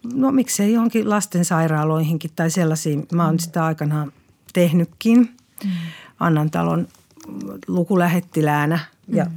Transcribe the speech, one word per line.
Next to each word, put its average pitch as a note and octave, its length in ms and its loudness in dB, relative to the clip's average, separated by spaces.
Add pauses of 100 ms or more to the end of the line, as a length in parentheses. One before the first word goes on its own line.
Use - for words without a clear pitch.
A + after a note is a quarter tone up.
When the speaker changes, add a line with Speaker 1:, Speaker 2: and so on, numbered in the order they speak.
(140)
Speaker 1:
No C4+ 180 2
miksei A3+ 420 2
johonkin A3+ 360 0
lastensairaaloihinkin D#3+ 1300 0
tai E3 140 0
sellaisiin. D#3 640 -2
Mä E3+ 120 2
oon E3+ 140 2
sitä E3 260 -2
aikanaan D3+ 460 -2 (420)
tehnytkin F3+ 800 2 (320)
Speaker 2:
Mm. G3 60 -2 (480)
Speaker 1:
Annan D#3 320 2
talon E3+ 360 -2 (800)
lukulähettiläänä. E3 1120 0 (280)
Ja G3 180 -2
Speaker 2:
Mm. E3 120 -8